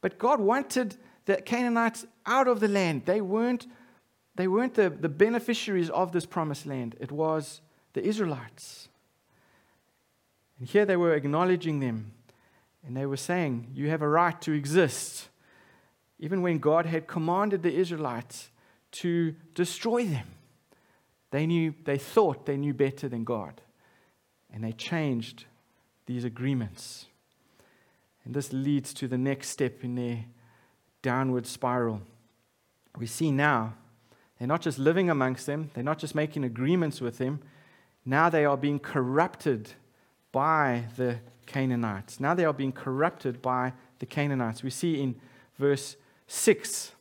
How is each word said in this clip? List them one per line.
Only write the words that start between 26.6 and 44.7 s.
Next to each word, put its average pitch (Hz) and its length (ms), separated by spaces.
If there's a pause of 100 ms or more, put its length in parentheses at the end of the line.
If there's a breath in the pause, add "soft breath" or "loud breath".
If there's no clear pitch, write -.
And 120 80
this 139 180
leads 135 420
to 131 140
the 127 80
next 135 320
step - 340
in 123 120
their 120 320 (760 soft breath)
downward 127 460
spiral. 120 560 (960)
We 120 80
see 160 240
now 135 420 (680 soft breath)
they're 120 80
not 160 140
just 143 180
living 165 300
amongst 131 380
them, 147 260
they're 120 100
not 151 160
just - 160
making 151 300
agreements 143 560
with 120 160
them. 135 240 (640 soft breath)
Now 143 240
they 160 160
are 143 140
being 143 200
corrupted 135 920 (600 soft breath)
by 135 520 (120)
the 123 240 (260)
Canaanites. 117 760
Now 143 140
they 175 100
are 156 80
being 135 200
corrupted 135 680
by 127 320 (280 loud breath)
the - 60
Canaanites. 131 560
We 135 80